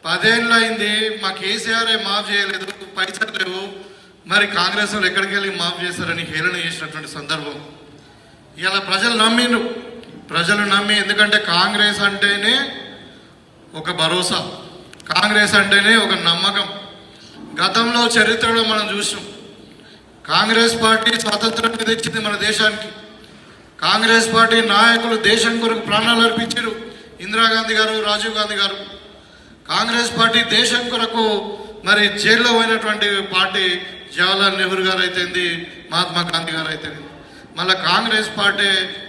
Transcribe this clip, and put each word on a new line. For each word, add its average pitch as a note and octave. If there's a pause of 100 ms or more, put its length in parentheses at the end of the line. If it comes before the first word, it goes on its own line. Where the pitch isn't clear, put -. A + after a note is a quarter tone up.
"పదేళ్ళు A3
అయింది, A3
మా F#3+
కేసీఆరే A3+
మాఫ్ G3+
చేయలేదు, G3 (300)
పైసలు F#3+
లేవు, F#3+ (600)
మరి G3+
కాంగ్రెస్ G3+
వాళ్ళు G3+
ఎక్కడికి G3
వెళ్ళి G3
మాఫ్ E3+
చేశారని" E3+
హేళన D#3+
చేసినటువంటి D#3+
సందర్భం. D3 (920)
ఇలా F#3+
ప్రజలు G3
నమ్మిండ్రు, A#3 (680)
ప్రజలు F#3
నమ్మి, G#3
ఎందుకంటే G#3
కాంగ్రెస్ G3+
అంటేనే G3+ (920)
ఒక E3
భరోసా, E3+ (580)
కాంగ్రెస్ G#3
అంటేనే G3+
ఒక G3+
నమ్మకం. F3+ (840)
గతంలో A#3
చరిత్రలో A3+
మనం G#3+
చూసాం, - (1000)
కాంగ్రెస్ A3+
పార్టీ A3+
స్వాతంత్రాన్ని A3
తెచ్చింది A3+
మన G#3
దేశానికి. G#3+ (960)
కాంగ్రెస్ A3+
పార్టీ A3+
నాయకులు A3+
దేశం A3+
కొరకు A3+
ప్రాణాలు A3+
అర్పించారు, A#3 (440)
ఇందిరాగాంధీ A3
గారు, G#3+
రాజీవ్ G#3+
గాంధీ G#3
గారు. G3 (960)
కాంగ్రెస్ A#3
పార్టీ A3+
దేశం A#3+
కొరకు A3+ (260)
మరి G#3
జైల్లో A#3
పోయినటువంటి G#3+
పార్టీ F#3+ (340)
జవహర్లాల్ F#3+
నెహ్రూ F#3+
గారు F#3
అయితేంది, F3+ (200)
మహాత్మా F3
గాంధీ E3
గారు D#3+
అయితేంది. D#3 (520)
మళ్ళా F3+
కాంగ్రెస్ G#3
పార్టీ G3+ (400)